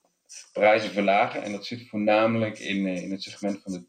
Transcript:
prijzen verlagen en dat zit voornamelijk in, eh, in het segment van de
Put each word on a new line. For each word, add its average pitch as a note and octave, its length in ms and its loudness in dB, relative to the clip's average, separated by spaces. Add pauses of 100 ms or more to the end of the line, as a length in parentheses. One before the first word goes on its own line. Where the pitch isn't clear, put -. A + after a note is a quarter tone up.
(520)
prijzen G#2+ 380 4
verlagen G2+ 520 2
en G#2 100 -6
dat G2 140 -8
zit A#2 220 -10
voornamelijk G#2+ 680 2
in, G2 280 -2
eh, F2+ 160 -4
in F#2 80 -8
het F#2+ 120 -8
segment - 400 -6
van G2 100 -10
de F2+ 160 -10